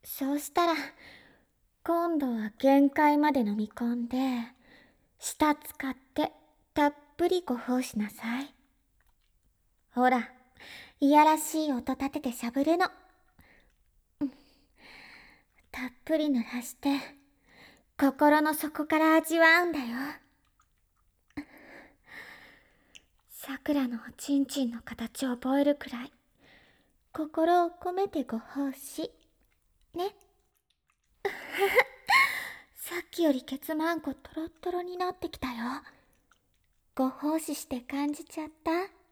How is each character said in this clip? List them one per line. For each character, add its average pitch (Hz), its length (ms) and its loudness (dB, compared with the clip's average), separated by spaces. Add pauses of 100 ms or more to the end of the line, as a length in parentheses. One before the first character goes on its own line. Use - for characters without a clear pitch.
そ 277 300 -4
う 294 60 -2
し - 140 -12
た 349 140 2
ら、 330 80 2 (1080)
今 339 360 0
度 277 120 0
は 214 260 -4
限 277 320 6
界 294 280 4
ま 294 140 2
で 269 100 2
飲 208 160 0
み 214 120 -4
込 240 260 -4
ん 240 120 -6
で、 254 460 -4 (640)
舌 - 380 0
使 - 340 -12
っ 262 60 -8
て - 360 -4 (420)
た 294 140 4
っ 294 80 0 (220)
ぷ 247 100 2
り 349 140 2
ご 247 160 -4
奉 254 240 -2
仕 - 160 -6
な 208 120 -2
さ 233 320 -8
い。 285 120 -12 (1400)
ほ 247 140 4
ら、 247 220 0 (680)
い 277 100 4
や 302 140 8
ら 311 160 6
し 311 260 -4
い 294 60 -2
音 254 220 -4
立 269 180 -4
て 302 100 -6
て 254 100 -4
し 240 140 -8
ゃ 240 60 -4
ぶ 277 120 0
る 320 140 4
の。 359 140 0 (1300)
う 285 60 -2
ん。 262 40 -4 (1400)
た 254 160 -10
っ 240 40 -10 (140)
ぷ 320 120 0
り 302 100 2
濡 254 160 2 (100)
ら 247 80 -6
し - 140 -12
て、 - 420 -4 (800)
心 294 440 4
の 302 120 0
底 302 320 -6
か 311 120 0
ら 320 180 6
味 320 240 2
わ 330 240 8
う - 40 0
ん 339 60 -2
だ 302 60 -2
よ。 240 180 -6 (3250)
さ - 300 -10
く - 140 -2
ら 269 140 2
の 240 200 -6
お 233 60 -18
ち - 240 -2
ん 277 80 4
ち 269 200 -2
ん 233 60 -2
の 233 100 -10
形 - 440 -8
を 262 80 -2
覚 254 260 0
え 285 60 4
る 285 100 4
く - 140 -14
ら 240 140 -10
い、 269 100 -16 (1000)
心 330 540 2
を 339 40 -2
込 359 220 -8
め 381 160 -2
て 330 160 -4
ご 226 160 -6
奉 277 320 -6
仕。 - 400 -12 (840)
ね。 370 200 -4 (1080)
<laughs> - 1500 0
さ - 200 -12 (100)
っ - 40 -20
き - 140 -2
よ 302 100 6
り 254 100 -2
ケ 269 140 -10
ツ 320 180 -6
マ 320 200 0
ン 311 60 -6
コ 277 120 -6
ト - 220 -16
ロ 320 100 -6
ッ 339 40 -12 (120)
ト 359 100 -4
ロ 359 100 -2
に 359 140 -8
な 359 140 -2
っ 359 80 -10
て 339 120 -8
き - 100 -16
た - 80 -8
よ。 247 340 -8 (1120)
ご 262 140 0
奉 302 300 -2
仕 311 160 -6
し - 120 -14
て 247 140 -8
感 285 320 -4
じ 320 100 -12
ち - 160 -14
ゃ 311 60 -10
っ 311 40 -14 (140)
た？ 330 80 0 (400)